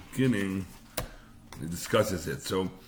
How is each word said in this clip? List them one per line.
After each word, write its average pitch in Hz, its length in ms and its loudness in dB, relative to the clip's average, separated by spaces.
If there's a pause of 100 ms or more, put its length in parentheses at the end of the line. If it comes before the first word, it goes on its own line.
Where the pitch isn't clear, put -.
(120)
beginning. 98 540 2 (960)
It 78 80 -4
discusses 90 580 0
it. 69 140 -4
So 95 300 0 (160)